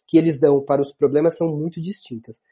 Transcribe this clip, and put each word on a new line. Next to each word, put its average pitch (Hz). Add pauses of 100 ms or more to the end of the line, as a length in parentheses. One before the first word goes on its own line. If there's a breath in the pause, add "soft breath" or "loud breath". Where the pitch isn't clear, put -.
que 165
eles 160
dão 143
para 139
os 139
problemas 147
são 170
muito 160
distintas. 123 (160)